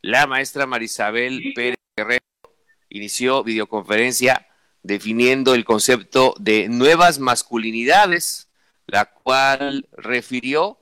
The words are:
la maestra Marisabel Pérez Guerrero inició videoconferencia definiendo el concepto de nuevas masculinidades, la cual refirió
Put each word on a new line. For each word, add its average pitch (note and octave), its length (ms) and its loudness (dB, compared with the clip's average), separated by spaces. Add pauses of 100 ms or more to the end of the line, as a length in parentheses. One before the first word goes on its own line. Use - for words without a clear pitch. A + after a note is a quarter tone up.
la C3 260 2
maestra C3+ 380 -4
Marisabel A#2+ 880 -4
Pérez B2 220 -4 (180)
Guerrero A#2 300 -4 (640)
inició B2 540 -4
videoconferencia A2 1040 0 (340)
definiendo A#2+ 720 0
el A#2 100 2
concepto A#2+ 760 2
de G#2 300 0
nuevas D3 500 4
masculinidades, B2+ 1300 0 (380)
la G#2 180 0
cual C3+ 840 0
refirió B2+ 920 -4